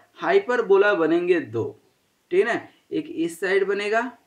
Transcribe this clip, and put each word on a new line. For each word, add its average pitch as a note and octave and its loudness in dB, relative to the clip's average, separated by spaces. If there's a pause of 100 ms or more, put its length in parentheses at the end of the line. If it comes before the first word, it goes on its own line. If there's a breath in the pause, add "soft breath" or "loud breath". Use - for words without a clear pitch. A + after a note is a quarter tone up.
(160)
hyperbola G3 2
बनेंगे E3+ 2
दो, A2 -6 (500)
ठीक G3 2
है A#3 -2
ना, E3 -4 (320 loud breath)
एक D3+ -6
इस E3 -6
side G3 0
बनेगा G#3 -2 (160)